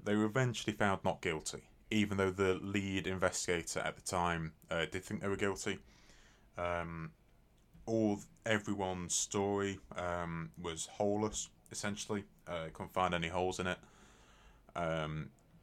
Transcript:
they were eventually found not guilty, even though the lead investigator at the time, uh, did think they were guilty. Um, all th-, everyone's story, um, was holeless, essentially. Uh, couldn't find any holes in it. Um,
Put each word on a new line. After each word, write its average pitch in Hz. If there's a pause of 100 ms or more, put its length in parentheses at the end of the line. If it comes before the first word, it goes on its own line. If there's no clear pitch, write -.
they 104
were 107
eventually 113
found 98
not 90
guilty, - (200)
even 104
though 95
the 92
lead 98
investigator 90
at -
the -
time, 85 (180)
uh, 82
did 92
think 107
they 101
were 98
guilty. 98 (800)
Um, 85 (760)
all 110
th-, - (180)
everyone's 98
story, 101 (160)
um, 85 (100)
was 82 (120)
holeless, 104 (240)
essentially. 104 (200)
Uh, 82
couldn't 92
find 92
any 85
holes 90
in 92
it. 90 (960)
Um, 78 (340)